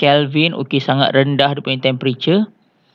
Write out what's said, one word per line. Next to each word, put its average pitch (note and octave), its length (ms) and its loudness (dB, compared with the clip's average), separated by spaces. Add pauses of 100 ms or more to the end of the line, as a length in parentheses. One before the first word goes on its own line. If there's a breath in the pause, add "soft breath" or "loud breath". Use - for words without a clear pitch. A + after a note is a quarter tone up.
Kelvin. D3 480 2
Okey, C#3 320 -4
sangat C#3 320 0
rendah C#3 400 2
dia C#3+ 80 -10
punya C3 160 -4 (160)
temperature. D3 560 -2 (440 loud breath)